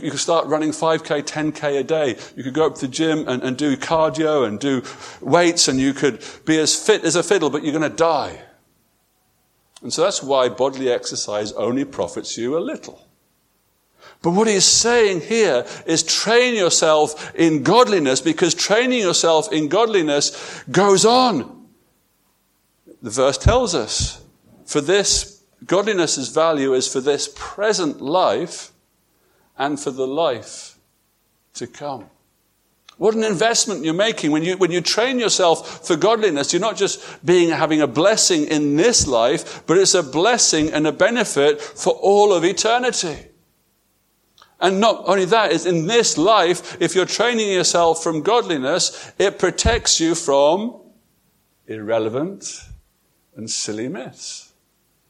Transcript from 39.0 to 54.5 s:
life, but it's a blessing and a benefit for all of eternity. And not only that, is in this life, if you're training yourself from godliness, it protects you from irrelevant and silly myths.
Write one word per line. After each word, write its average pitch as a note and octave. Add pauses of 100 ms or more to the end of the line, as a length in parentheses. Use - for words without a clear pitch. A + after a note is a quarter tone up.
life, C3
but E3
it's F#3+
a F3+
blessing D#3+
and D3+
a D#3
benefit D3+
for -
all G3+
of E3+
eternity. G#3+ (1300)
And F#3+
not A3
only F#3+
that, F#3+
is E3
in E3+
this A3+
life, F3+
if E3+
you're F#3
training A3
yourself E3+
from D#3+
godliness, F3
it G3
protects A3
you E3
from D#3+ (840)
irrelevant A2+ (720)
and A2
silly A2
myths. - (580)